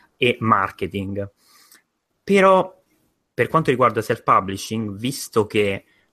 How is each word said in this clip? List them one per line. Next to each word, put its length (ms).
e 220
marketing. 880
Però, 580
per 160
quanto 220
riguarda 320
self-publishing, 960
visto 480
che, 380